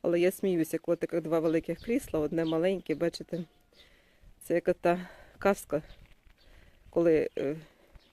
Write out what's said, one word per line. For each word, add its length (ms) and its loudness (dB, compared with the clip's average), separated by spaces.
Але 180 2
я 120 4
сміюся, 460 0
коли 180 0
таке 260 -4
два 180 0
великих 400 0
крісла, 400 -2
одне 260 0
маленьке, 500 0
бачите, 480 -6
це 100 -4
яка 200 2
та 360 0
казка, 440 0
коли, 480 4
е... 180 -2